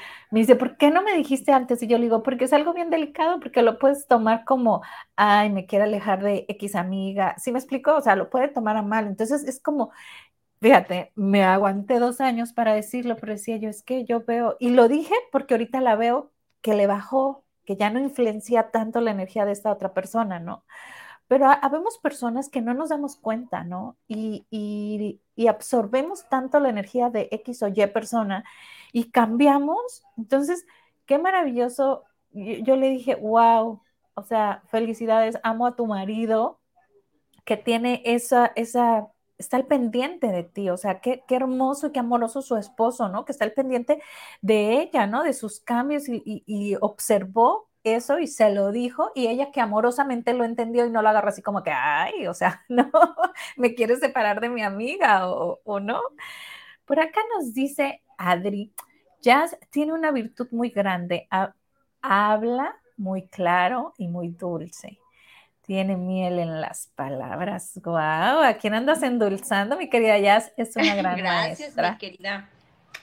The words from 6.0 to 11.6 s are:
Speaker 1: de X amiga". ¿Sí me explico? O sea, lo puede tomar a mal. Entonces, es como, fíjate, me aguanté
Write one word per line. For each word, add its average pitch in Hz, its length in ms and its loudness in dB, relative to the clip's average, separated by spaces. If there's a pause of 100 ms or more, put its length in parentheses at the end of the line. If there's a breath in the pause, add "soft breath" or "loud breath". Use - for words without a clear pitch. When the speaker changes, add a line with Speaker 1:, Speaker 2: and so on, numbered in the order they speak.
Speaker 1:
de 202 260 -2
X 202 260 -8
amiga". 190 640 -2
¿Sí 254 120 -6
me 247 80 -2
explico? 269 360 0
O 285 60 2
sea, 208 140 4
lo 190 140 -2
puede 262 200 0
tomar 220 280 -2
a 214 60 -2
mal. 208 240 -2
Entonces, 220 380 -2
es 254 160 -8
como, 302 300 -2 (680 loud breath)
fíjate, 190 540 4
me 196 300 4
aguanté 202 540 2